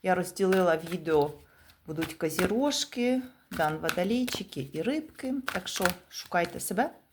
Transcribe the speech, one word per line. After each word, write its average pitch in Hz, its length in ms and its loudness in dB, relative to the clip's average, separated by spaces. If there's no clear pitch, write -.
Я 185 120 4
розділила 180 640 4
відео, 156 420 2
будуть 160 280 -4
козірожки, 240 1080 0
дан 156 280 0
водолійчики 180 920 -2
і 156 100 -6
рибки. 277 520 -4
Так - 160 -6
що - 160 -2
шукайте - 520 -4
себе. 240 300 -2